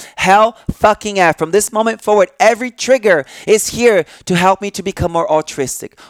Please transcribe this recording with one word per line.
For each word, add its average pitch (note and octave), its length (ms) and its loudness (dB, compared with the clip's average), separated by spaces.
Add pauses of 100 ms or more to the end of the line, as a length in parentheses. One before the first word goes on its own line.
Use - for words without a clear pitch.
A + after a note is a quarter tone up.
(180)
Hell G#3+ 360 2 (180)
fucking G#3 480 0
F. E3 180 2
From D#3+ 140 -6
this G3+ 200 0
moment A3 300 -4
forward, G#3 280 2 (100)
every A#3 320 2
trigger G#3 540 0 (200)
is - 240 0
here A3 360 2 (200)
to F#3 100 -2
help F#3 260 0
me G3+ 100 -8
to G3 100 -12
become F3+ 300 -6
more E3 180 -4
altruistic, D3 680 -6 (100)